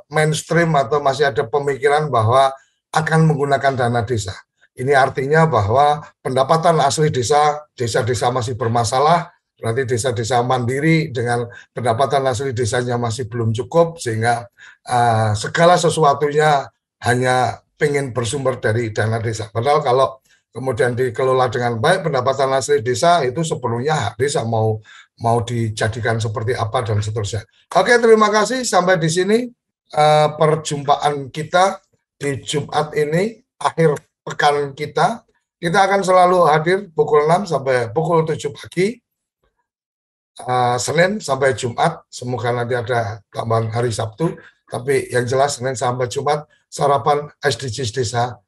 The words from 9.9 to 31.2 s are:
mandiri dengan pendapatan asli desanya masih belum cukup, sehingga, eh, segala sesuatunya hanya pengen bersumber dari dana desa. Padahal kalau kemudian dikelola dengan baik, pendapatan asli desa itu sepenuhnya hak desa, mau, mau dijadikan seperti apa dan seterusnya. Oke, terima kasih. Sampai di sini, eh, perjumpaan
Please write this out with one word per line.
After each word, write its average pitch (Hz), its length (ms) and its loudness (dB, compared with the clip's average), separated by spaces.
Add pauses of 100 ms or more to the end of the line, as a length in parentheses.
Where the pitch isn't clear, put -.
mandiri 131 640 0
dengan 120 400 -4 (240)
pendapatan 131 560 0
asli 131 240 -4
desanya 123 480 -2
masih 117 280 -6
belum 113 240 -2
cukup, 165 480 0
sehingga, 113 480 -2 (400)
eh, 117 480 2
segala 170 400 4
sesuatunya 151 920 2 (360)
hanya 127 580 0 (140)
pengen 139 400 -2
bersumber 127 420 -2
dari 113 320 -2
dana 110 300 -2
desa. 107 320 -6
Padahal - 320 0
kalau 127 340 0 (340)
kemudian 123 440 -2
dikelola 131 520 0
dengan 120 320 -2
baik, 165 280 0
pendapatan 135 440 -2
asli 135 320 0
desa 151 400 2
itu 127 160 -4
sepenuhnya 131 540 -4
hak 110 260 -4
desa, 143 240 -2
mau, 110 380 -2 (380)
mau 117 240 2
dijadikan 113 760 -2
seperti 113 360 -4
apa 113 280 -2
dan 104 160 0
seterusnya. 107 440 -6 (280)
Oke, 240 240 4
terima 220 360 6
kasih. 220 360 0
Sampai 185 320 2
di 160 80 0
sini, 185 300 2 (560)
eh, 151 380 4
perjumpaan 147 1000 0